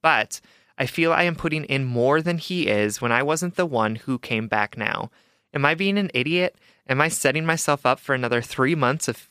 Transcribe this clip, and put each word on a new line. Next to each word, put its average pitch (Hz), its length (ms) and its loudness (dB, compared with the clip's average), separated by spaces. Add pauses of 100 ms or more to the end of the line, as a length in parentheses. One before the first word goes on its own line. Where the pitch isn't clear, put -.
but 127 400 0 (360)
I 135 80 0
feel 165 280 2
I 175 100 4
am 170 120 0
putting 156 300 -4
in 135 200 0
more 127 360 2
than 170 180 -2
he 175 280 -4
is 104 340 0
when 120 100 0
I 120 120 2
wasn't 160 320 -2
the 180 100 0
one 113 300 0
who 123 240 -4
came 113 280 -4
back 104 300 -2
now. 110 340 -4 (420)
Am 139 120 -2
I 156 100 4
being 196 220 0
an 196 160 -2
idiot? 160 420 0 (340)
Am 135 120 0
I 156 80 4
setting 151 360 -2
myself 160 400 0
up 131 140 2
for - 140 -4
another 120 280 0
three 131 340 0
months 143 320 0
of - 240 -8